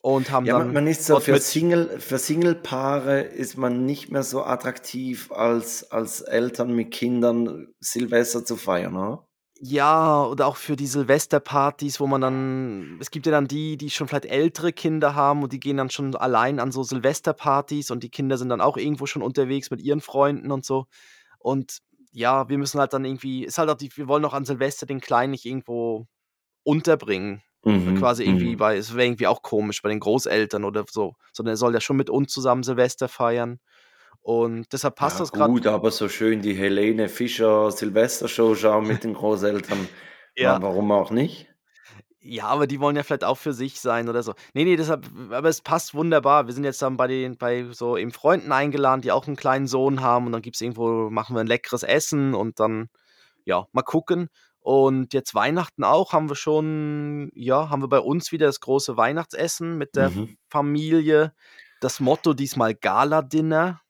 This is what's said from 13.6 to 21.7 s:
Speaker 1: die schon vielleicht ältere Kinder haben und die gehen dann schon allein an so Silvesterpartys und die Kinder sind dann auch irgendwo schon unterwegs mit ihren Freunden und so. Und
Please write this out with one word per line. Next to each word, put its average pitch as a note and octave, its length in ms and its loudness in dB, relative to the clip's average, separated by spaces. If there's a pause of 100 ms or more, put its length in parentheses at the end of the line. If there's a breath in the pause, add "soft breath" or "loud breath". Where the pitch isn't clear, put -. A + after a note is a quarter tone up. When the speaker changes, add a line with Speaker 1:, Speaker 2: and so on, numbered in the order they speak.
Speaker 1:
die C#3+ 140 -10
schon D3 180 -6
vielleicht C#3+ 180 -4
ältere D#3+ 460 0
Kinder D3+ 420 0
haben C#3+ 300 2
und B2+ 80 -6
die C3+ 80 -8
gehen C#3 160 -4
dann C3+ 120 -2
schon C3+ 280 -6
allein B2+ 420 2
an B2+ 140 -2
so C3 100 -4
Silvesterpartys C#3 1120 -2
und A#2+ 100 -8
die A#2+ 80 -14
Kinder C3+ 280 -2
sind B2+ 100 -4
dann A#2 120 -2
auch C3+ 160 2
irgendwo C#3 300 -4
schon C3+ 160 -6
unterwegs C3 480 -2
mit C3 100 -6
ihren C#3+ 200 -2
Freunden C#3 500 0
und C3+ 140 -4
so. C3+ 220 -2 (520 soft breath)
Und C3 400 -4 (320)